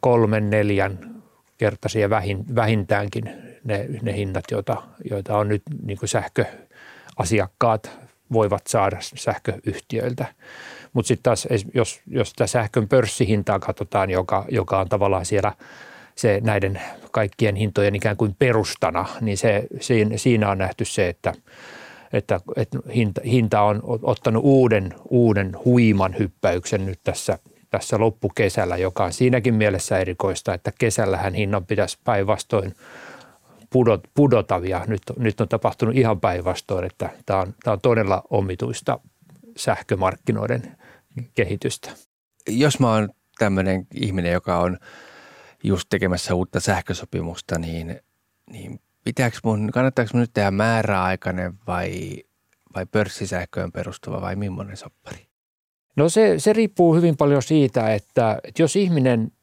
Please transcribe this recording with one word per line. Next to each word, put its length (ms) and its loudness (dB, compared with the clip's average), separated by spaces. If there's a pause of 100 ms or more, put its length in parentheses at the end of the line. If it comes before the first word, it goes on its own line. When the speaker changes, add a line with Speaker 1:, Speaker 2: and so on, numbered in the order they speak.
Speaker 1:
kolmen, 500 2
neljän 480 2 (600)
kertaisia 520 0
vähin-, 440 -2
vähintäänkin 760 0 (340)
ne, 240 -4 (140)
ne 140 -4
hinnat, 340 -4
joita, 320 -4 (280)
joita 280 -2
on 100 0
nyt 140 -2 (200)
niinku 240 -8
sähköasiakkaat 1800 -4 (420)
voivat 340 2
saada 340 0
sähköyhtiöiltä. 1300 -6 (680)
Mut 140 0
sit 160 0
taas 280 2
es-, 240 -2
jos, 320 0
jos 260 -2
tää 140 0
sähkön 420 0
pörssihintaa 680 2
katsotaan, 520 -2
joka, 380 0
joka 320 0
on 80 -2
tavallaan 360 0
siellä 280 0 (600)
se 300 2
näiden 360 0 (300)
kaikkien 460 0
hintojen 380 0
ikään 220 -2
kuin 220 0
perustana, 680 0 (140)
niin 180 -2
se, 280 2 (140)
siin-, 380 2
siinä 320 2
on 80 0
nähty 260 -4
se, 240 -2
että, 240 -4 (800)
että, 280 0 (160)
että 220 -4 (160)
hinta, 300 0
hinta 380 2
on 200 2
o-, 200 -4
ottanut 420 0
uuden, 500 4 (160)
uuden 540 4
huiman 540 4
hyppäyksen 680 0
nyt 180 -8
tässä, 340 -4 (320)
tässä 300 -2
loppukesällä, 760 0
joka 280 0
on 80 -2
siinäkin 420 2
mielessä 440 2
erikoista, 560 -2
että 240 -6
kesällähän 560 0
hinnan 320 -2
pitäisi 380 -2
päinvastoin 720 0 (960)
pudot-, 440 2
pudota, 500 4
ja 220 -4
nyt, 160 -4 (140)
nyt 240 -2
on 80 0
tapahtunut 480 0
ihan 240 2
päinvastoin, 640 -2
että 260 -8 (160)
tää 140 0
on, 140 -6 (100)
tää 80 0
on 80 -4
todella 500 2
omituista 680 -2 (560)
sähkömarkkinoiden 1200 -2 (580)
kehitystä. 560 -4 (580)
Speaker 2:
Jos 320 2
mä 120 4
oon 160 2 (300)
tämmönen 560 0
ihminen, 380 -2
joka 260 0
on 200 0 (840)
just 260 -2
tekemässä 440 0
uutta 260 -2
sähkösopimusta, 1000 -4
niin, 420 -8 (500)
niin 300 -16 (240)
pitääks 400 -2
mun, 280 0
kannattaako 400 0
mun 80 4
nyt 140 0
tehdä 160 2
määräaikainen 1040 0 (120)
vai, 500 -6 (580)
vai 120 -8
pörssisähköön 840 -4
perustuva 480 -10
vai 160 -6
millainen 400 -8
soppari? 500 -20 (680)
Speaker 1:
No 120 4
se, 300 4
se 140 2
riippuu 420 4
hyvin 220 4
paljon 260 4
siitä, 520 2
että, 500 0
että 180 0
jos 140 2
ihminen 560 2 (100)